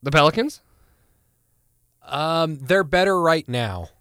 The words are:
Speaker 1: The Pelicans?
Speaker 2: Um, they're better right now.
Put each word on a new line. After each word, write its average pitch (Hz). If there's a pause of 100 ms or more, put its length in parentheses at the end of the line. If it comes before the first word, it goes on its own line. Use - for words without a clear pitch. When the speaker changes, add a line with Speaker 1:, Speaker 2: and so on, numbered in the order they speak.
Speaker 1:
The 143
Pelicans? 160 (1400)
Speaker 2:
Um, 160
they're 180
better 180
right 165
now. 107 (120)